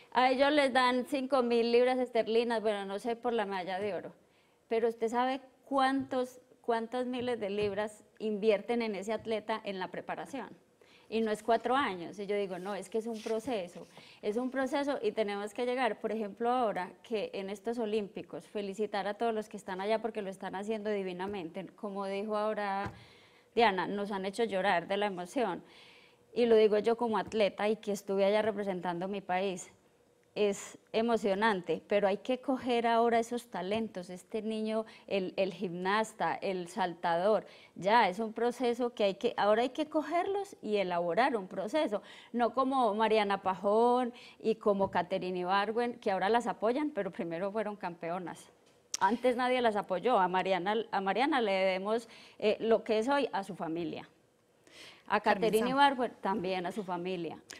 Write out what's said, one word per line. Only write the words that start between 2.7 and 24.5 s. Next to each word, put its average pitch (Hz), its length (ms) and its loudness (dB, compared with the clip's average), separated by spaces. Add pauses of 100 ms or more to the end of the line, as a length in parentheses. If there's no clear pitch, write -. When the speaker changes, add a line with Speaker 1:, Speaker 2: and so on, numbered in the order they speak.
Speaker 1:
no 196 140 -6
sé, 233 180 -4
por 233 160 -2
la 220 120 0
medalla 190 340 -4
de 208 140 -4
oro, 160 200 -8 (560)
pero 226 180 2
usted 226 220 -2
sabe 254 320 0 (240)
cuántos, 262 760 0 (220)
cuántas 233 440 -2
miles 247 320 -4
de 208 120 -4
libras 208 560 -4 (120)
invierten 214 640 2
en 220 140 -2
ese 196 160 -6
atleta 214 540 -4
en 196 120 -6
la 180 120 -4
preparación. 180 580 -10 (600)
Y 220 120 0
no 220 100 2
es 214 100 -4
cuatro 233 320 2
años, 190 460 -2
y 202 60 -8
yo 202 100 -2
digo, 190 240 -2
"No, 196 160 -6
es 196 140 -8
que - 80 -2
es 220 100 -4
un 220 140 -8
proceso, 220 640 -4 (340)
es 208 140 -2
un 247 160 -2
proceso 269 500 -2
y 214 120 0
tenemos 202 400 -2
que 247 120 -4
llegar". 247 360 -2
Por 214 100 -4
ejemplo, 220 400 -2
ahora 196 400 0 (100)
que 208 320 -4
en 190 160 -6
estos 233 300 -6
olímpicos, 202 680 -4
felicitar 202 600 -4
a 208 60 -4
todos 233 200 -2
los 214 140 -4
que - 80 -16
están 190 240 -8
allá 214 220 0
porque 220 200 -6
lo 190 80 -6
están 190 260 -8
haciendo 208 340 -4
divinamente, 190 760 -4 (120)
como 196 300 -6
dijo 202 280 -4
ahora 202 560 -2 (640)
Diana, 190 320 4
nos 202 240 -4
han 190 140 -4
hecho 202 180 -2
llorar 185 460 2